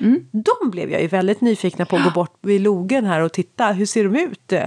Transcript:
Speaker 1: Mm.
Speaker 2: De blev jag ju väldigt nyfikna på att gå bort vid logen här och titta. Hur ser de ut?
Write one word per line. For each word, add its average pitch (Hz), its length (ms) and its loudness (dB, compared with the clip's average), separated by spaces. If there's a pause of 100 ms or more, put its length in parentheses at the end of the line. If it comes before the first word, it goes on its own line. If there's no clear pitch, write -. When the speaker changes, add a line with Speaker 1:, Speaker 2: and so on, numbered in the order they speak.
Speaker 1:
Mm. 254 320 2
Speaker 2:
De 359 380 0
blev 170 200 -6
jag 156 120 0
ju 165 60 -2
väldigt 190 320 0
nyfikna 214 440 0
på - 120 -2
att 175 80 2
gå 180 60 4
bort 170 300 -4
vid 202 200 2
logen 202 440 0
här 175 160 0
och 165 120 -2
titta. - 340 -4
Hur 202 200 0
ser 214 180 0
de 202 160 0
ut? 285 320 -6 (140)